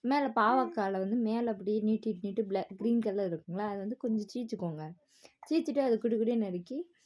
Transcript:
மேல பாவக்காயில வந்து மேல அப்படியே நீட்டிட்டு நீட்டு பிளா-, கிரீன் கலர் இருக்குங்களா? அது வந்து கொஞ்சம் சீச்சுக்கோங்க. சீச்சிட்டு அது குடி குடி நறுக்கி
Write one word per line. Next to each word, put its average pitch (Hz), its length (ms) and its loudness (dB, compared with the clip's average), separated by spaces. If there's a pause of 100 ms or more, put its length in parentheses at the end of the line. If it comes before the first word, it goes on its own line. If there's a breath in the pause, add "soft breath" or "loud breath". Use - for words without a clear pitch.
மேல 277 260 2
பாவக்காயில 226 640 2
வந்து 190 240 0
மேல 226 360 2
அப்படியே 208 300 0
நீட்டிட்டு 214 400 0
நீட்டு 202 220 -2
பிளா-, 190 320 -2
கிரீன் 233 260 2
கலர் 202 300 0
இருக்குங்களா? 170 260 -6
அது 202 200 -4
வந்து 208 200 -6
கொஞ்சம் 220 360 -2
சீச்சுக்கோங்க. 175 580 -6 (580 soft breath)
சீச்சிட்டு 302 300 0
அது 233 200 2
குடி 226 180 2
குடி 233 200 2
நறுக்கி 202 460 -4 (220 soft breath)